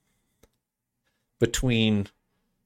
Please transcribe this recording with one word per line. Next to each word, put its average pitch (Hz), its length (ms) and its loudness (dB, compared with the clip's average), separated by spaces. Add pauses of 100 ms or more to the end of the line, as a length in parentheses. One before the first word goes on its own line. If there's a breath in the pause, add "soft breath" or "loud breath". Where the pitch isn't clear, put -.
(1400)
between 110 720 0 (580)